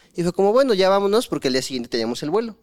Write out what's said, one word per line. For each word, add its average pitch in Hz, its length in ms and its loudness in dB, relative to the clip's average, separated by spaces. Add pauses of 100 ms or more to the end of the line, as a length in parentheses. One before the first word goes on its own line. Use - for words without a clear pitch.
(160)
Y 175 80 -2
fue 175 100 0
como, 196 180 2
"Bueno, 254 220 4
ya 190 160 2
vámonos 202 380 2
porque 147 200 -4
al 127 60 0
día 131 80 0
siguiente 127 280 -8
teníamos 120 340 -4
el 151 80 -6
vuelo". 220 320 -4